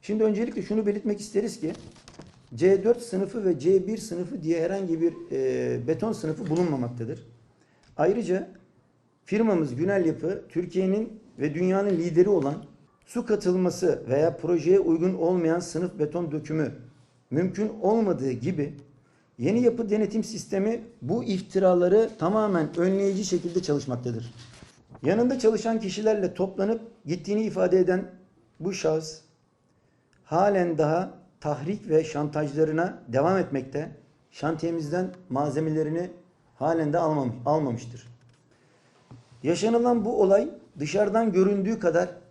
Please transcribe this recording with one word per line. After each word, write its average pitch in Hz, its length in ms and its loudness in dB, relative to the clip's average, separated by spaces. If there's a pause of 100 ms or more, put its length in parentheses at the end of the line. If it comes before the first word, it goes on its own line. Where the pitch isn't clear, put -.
Şimdi 214 220 0
öncelikle 214 380 0
şunu 214 240 -2
belirtmek 202 340 -2
isteriz - 400 -4
ki, 156 120 -4 (800)
C 185 300 4
dört 233 180 2
sınıfı 196 420 -4
ve 175 140 2
C 175 280 4
bir 220 120 -4
sınıfı 175 440 -8
diye 160 200 0
herhangi 175 380 -2
bir, 165 120 2 (200)
e, 127 560 -2
beton 208 240 0
sınıfı 156 380 -6
bulunmamaktadır. 123 760 -2 (720)
Ayrıca 185 520 0 (760)
firmamız 185 500 2
Günel 180 320 0
Yapı, 160 420 -4
Türkiye'nin 190 720 -2 (180)
ve 147 160 -2
dünyanın 185 360 2
lideri 170 380 2
olan 156 360 0 (420)
su 233 200 -6
katılması 180 840 0
veya 151 280 2
projeye 170 440 4
uygun 170 340 2
olmayan 170 460 2
sınıf 175 380 -6
beton 151 340 -2
dökümü 156 400 -4 (580)
mümkün 185 420 -2 (100)
olmadığı 185 480 2
gibi 135 440 -4 (640)
yeni 196 240 2
yapı 233 280 2
denetim 214 340 0
sistemi 208 560 -4 (220)
bu 180 220 -2
iftiraları 185 960 4
tamamen 180 600 0
önleyici 190 460 2
şekilde 175 380 -2
çalışmaktadır. 123 720 -4 (680)
Yanında 240 360 2
çalışan 226 420 2
kişilerle 208 540 0
toplanıp 196 460 -2 (260)
gittiğini 190 360 -2
ifade 185 360 2
eden 185 320 2 (500)
bu 185 120 -4
şahıs 156 480 -2 (1040)
halen 175 540 2
daha 160 360 0 (260)
tahrik 151 480 -6
ve 156 160 4
şantajlarına 156 1040 -2
devam 147 300 2
etmekte. 139 580 -4 (340)
Şantiyemizden 165 840 -4 (140)
malzemelerini 156 840 -2 (440)
halen 156 380 0
de 170 60 2
almam-, 151 340 0 (140)
almamıştır. 143 600 -2 (1400)
Yaşanılan 233 600 2
bu - 180 2
olay 202 260 6 (300)
dışarıdan 202 540 2
göründüğü 196 480 2
kadar 175 280 2 (220)